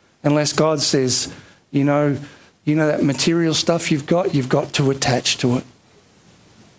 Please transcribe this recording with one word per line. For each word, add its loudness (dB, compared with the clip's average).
Unless 0
God 0
says, 0
"You 2
know, 2
you 0
know 2
that 0
material 0
stuff 0
you've -2
got, 0
you've -2
got -2
to 2
attach -2
to 0
it. -4